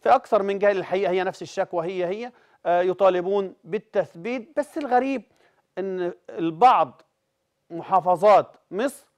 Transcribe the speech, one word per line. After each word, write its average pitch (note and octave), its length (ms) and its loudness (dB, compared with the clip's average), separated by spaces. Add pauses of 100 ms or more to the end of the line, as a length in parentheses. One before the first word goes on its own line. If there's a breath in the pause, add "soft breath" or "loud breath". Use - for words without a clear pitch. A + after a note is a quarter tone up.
في A#3 80 0
أكثر A#3 340 2
من G3 160 -4
جهة G3+ 120 2
الحقيقة F#3+ 400 -2
هي F#3 120 -2
نفس F3+ 180 -8
الشكوى، F3 440 -6
هي، F3+ 200 -4
هي، A3 260 -8 (340 soft breath)
آه، F3 160 2
يطالبون F#3 800 0
بالتثبيت. G#3 920 -6
بس D4 200 -6
الغريب C4 460 -2 (540)
أن F#3 360 -6 (160)
البعض E3 720 2 (680)
محافظات F3 840 2 (160)
مصر A3+ 340 -6 (120)